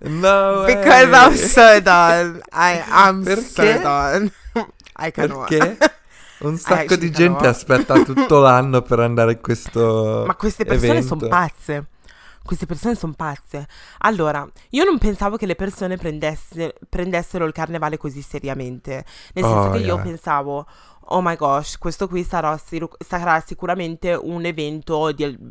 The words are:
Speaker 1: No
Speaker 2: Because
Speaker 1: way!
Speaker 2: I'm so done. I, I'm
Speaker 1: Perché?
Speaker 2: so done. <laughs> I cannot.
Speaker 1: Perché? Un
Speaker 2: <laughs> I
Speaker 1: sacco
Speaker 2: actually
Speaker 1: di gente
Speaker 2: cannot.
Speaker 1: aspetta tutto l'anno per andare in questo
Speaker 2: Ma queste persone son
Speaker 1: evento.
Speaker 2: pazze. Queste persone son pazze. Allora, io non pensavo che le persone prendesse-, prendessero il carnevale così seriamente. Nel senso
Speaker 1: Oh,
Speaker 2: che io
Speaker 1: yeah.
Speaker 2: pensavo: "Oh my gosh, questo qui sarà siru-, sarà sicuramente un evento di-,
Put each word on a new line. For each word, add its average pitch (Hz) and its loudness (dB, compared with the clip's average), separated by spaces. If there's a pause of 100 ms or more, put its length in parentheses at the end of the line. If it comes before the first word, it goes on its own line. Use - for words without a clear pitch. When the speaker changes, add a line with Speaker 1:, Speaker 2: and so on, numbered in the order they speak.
Speaker 1:
No 196 2
Speaker 2:
Because 254 6
Speaker 1:
way! 262 10
Speaker 2:
I'm - 4
so 226 8
done. 175 2 (120)
I, 170 0 (260)
I'm 190 0
Speaker 1:
Perché? 196 -2
Speaker 2:
so 220 0
done. 147 -2 (200)
<laughs> 220 -6 (260)
I 160 -6
cannot. 139 -6
Speaker 1:
Perché? 160 0 (600)
Un 151 -4
Speaker 2:
<laughs> - -
I 165 -8
Speaker 1:
sacco 170 0
Speaker 2:
actually 165 0
Speaker 1:
di 170 -2
gente 170 2
Speaker 2:
cannot. 143 2 (120)
Speaker 1:
aspetta - 0
tutto 151 2
l'anno 131 4
per 120 -2
andare 117 2
in 113 -6
questo 110 -2
Speaker 2:
Ma - -4
queste 208 -4
persone - 2
son 131 -6
Speaker 1:
evento. 117 -6
Speaker 2:
pazze. 147 -4 (640)
Queste - -6
persone 226 -4
son 160 -10
pazze. 147 -12 (320)
Allora, 156 -2 (220)
io 269 0
non 370 2
pensavo 202 -2
che 220 -6
le 175 -4
persone 190 -8
prendesse-, 156 -8 (140)
prendessero 175 -6
il 156 -4
carnevale 160 -8
così 143 -12
seriamente. 135 -12 (300)
Nel 175 -2
senso 107 2
Speaker 1:
Oh, 98 -2
Speaker 2:
che 95 -2
io 95 -2
Speaker 1:
yeah. - -4
Speaker 2:
pensavo: 143 -6 (420)
"Oh 180 -2
my 175 -2
gosh, 143 -4
questo 175 -6
qui 175 -6
sarà 156 -4
siru-, 160 -12 (100)
sarà 170 -4
sicuramente 175 -6
un 170 -8
evento 156 -4
di-, 143 -8 (140)